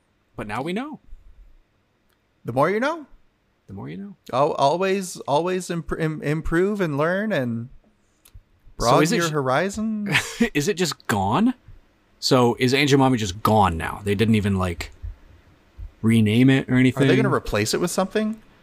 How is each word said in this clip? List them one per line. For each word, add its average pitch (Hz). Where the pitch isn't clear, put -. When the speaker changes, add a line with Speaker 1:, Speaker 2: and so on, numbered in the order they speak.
Speaker 1:
but -
now 131
we 165
know. 262
Speaker 2:
The 120
more 139
you 208
know. 294
Speaker 1:
The -
more 113
you 170
know. 196
Speaker 2:
Al-, 143
always, 180
always 175
imp-, 170
im-, 156
improve 170
and 156
learn 190
and 120
Speaker 1:
So -
Speaker 2:
broaden 135
Speaker 1:
is 165
it 240
Speaker 2:
your 170
Speaker 1:
j- 151
Speaker 2:
horizons. 202
Speaker 1:
<laughs> 233
Is 147
it 196
just 170
gone? 117
So 123
is 127
Aunt 143
Jemima 131
just 104
gone 101
now? -
They 101
didn't 110
even, 101
like, 92
rename 113
it 135
or 127
anything? 127
Speaker 2:
Are 135
they 131
gonna 175
replace 107
it -
with 175
something? 214